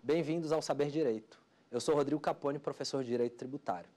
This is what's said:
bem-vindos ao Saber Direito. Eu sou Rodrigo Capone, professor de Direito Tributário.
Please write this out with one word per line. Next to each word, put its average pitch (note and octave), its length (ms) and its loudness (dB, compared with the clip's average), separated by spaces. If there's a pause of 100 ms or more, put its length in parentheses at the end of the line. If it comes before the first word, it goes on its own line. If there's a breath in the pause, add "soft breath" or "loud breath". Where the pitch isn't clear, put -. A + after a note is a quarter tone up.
bem-vindos D#3 480 0
ao D#3 100 2
Saber C#3+ 300 0
Direito. A#2 500 0 (300 soft breath)
Eu A#2+ 100 -2
sou D#3 140 2
Rodrigo D3 260 2
Capone, D3+ 380 -2
professor C3+ 460 -4
de A#2+ 60 -6
Direito A#2+ 260 2
Tributário. B2+ 600 -6